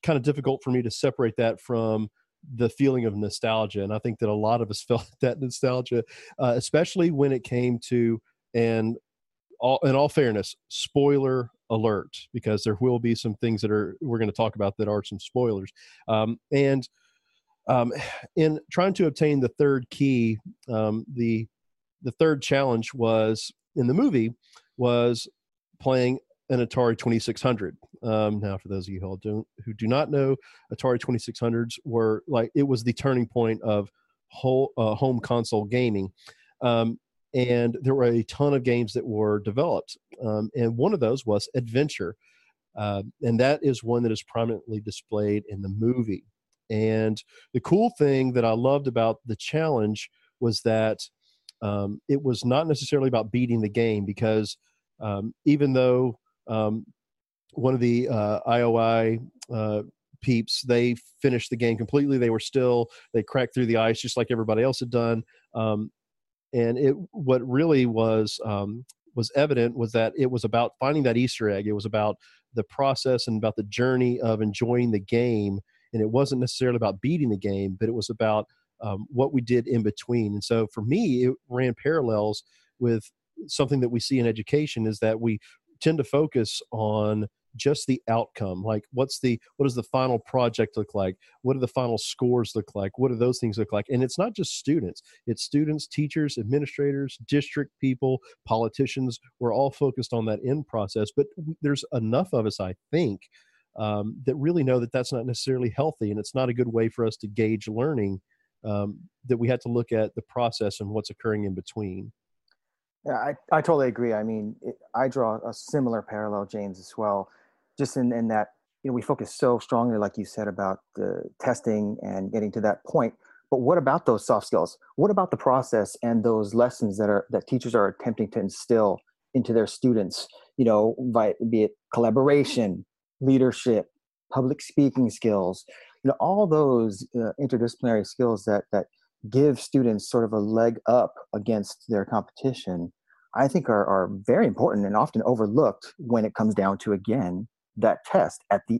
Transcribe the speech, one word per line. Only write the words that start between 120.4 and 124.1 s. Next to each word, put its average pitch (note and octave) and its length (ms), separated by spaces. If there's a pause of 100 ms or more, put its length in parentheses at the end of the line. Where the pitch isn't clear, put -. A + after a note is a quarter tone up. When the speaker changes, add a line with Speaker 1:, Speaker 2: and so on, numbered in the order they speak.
Speaker 2:
about F#2+ 320 (160)
the F#2+ 280 (160)
testing G#2+ 640
and G2 300
getting G#2+ 220
to A2+ 80
that G2+ 240
point. B2 280 (380)
But C#3 60
what C3 200
about C3+ 300
those A2 180